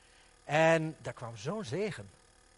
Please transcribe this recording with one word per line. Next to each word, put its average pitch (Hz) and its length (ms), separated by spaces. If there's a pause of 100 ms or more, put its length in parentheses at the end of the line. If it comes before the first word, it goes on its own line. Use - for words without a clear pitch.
(440)
En 160 540
daar 131 140
kwam 117 240
zo'n 139 280
zegen. 147 460 (480)